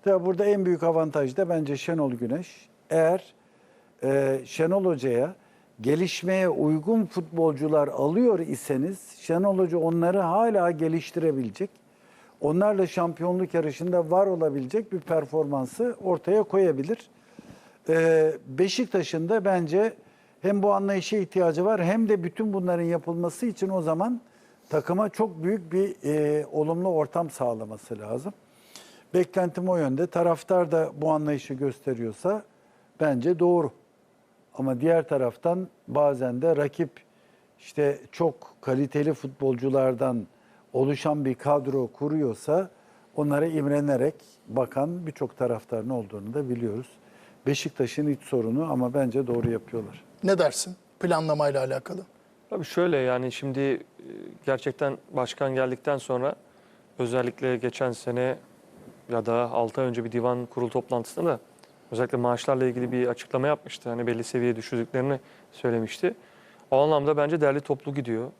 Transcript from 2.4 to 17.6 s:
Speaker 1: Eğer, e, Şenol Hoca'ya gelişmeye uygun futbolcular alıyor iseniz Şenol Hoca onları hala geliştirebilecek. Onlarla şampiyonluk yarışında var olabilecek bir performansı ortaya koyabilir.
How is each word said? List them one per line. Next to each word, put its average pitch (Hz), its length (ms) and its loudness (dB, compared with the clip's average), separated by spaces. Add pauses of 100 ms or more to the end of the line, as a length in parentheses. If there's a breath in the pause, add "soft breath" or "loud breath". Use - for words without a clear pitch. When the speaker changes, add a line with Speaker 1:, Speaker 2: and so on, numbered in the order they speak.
Speaker 1:
Eğer, 160 440 2 (680 soft breath)
e, 135 420 2
Şenol 180 400 0
Hoca'ya 139 500 2 (460 soft breath)
gelişmeye 175 680 0
uygun 156 580 2
futbolcular 156 840 0
alıyor 185 500 2
iseniz 147 720 -4 (120)
Şenol 185 380 0
Hoca 175 200 2
onları 170 400 2
hala 190 520 4
geliştirebilecek. 160 1000 -2 (720 soft breath)
Onlarla 190 460 2
şampiyonluk 175 680 -2
yarışında 165 560 0
var 185 160 4
olabilecek 160 680 -2
bir 180 80 -4
performansı 151 1040 -2
ortaya 185 380 2
koyabilir. 185 680 0 (760 loud breath)